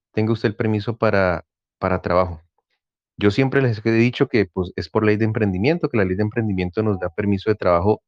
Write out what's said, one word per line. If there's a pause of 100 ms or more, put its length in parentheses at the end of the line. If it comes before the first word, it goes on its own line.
(140)
tenga
usted
el
permiso
para, (340)
para
trabajo". (760)
Yo
siempre
les
he
dicho
que,
pues,
es
por
ley
de
emprendimiento,
que
la
ley
de
emprendimiento
nos
da
permiso
de
trabajo